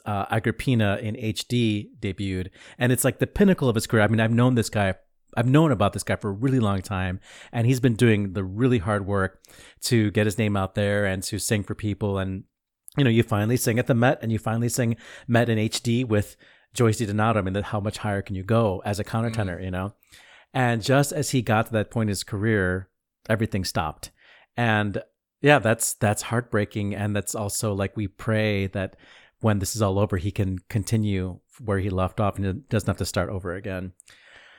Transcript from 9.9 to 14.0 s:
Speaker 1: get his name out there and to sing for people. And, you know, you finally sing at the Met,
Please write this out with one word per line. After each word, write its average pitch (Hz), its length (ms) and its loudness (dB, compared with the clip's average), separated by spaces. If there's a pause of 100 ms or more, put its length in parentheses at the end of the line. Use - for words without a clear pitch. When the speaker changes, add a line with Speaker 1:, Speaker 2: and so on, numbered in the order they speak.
Speaker 1:
get 107 160 2
his 101 100 -2
name 104 180 0
out 95 200 -4
there 101 300 0
and 95 180 -2
to 101 160 -6
sing 104 240 -2
for 107 100 -8
people. 101 460 -4
And, 95 240 -6 (540)
you 143 60 4
know, 127 60 6
you 113 140 6
finally 110 340 0
sing 120 220 0
at 123 80 -2
the 135 80 2
Met, 120 260 4